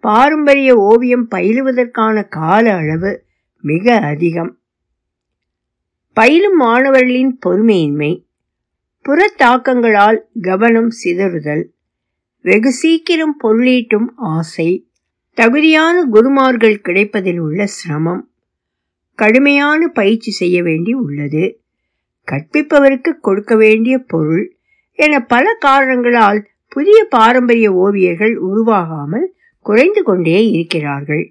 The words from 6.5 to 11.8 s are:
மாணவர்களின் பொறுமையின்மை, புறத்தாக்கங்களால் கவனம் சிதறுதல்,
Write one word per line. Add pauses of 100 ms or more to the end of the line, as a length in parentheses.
மாணவர்களின்
பொறுமையின்மை, (920)
புறத்தாக்கங்களால் (240)
கவனம்
சிதறுதல், (800)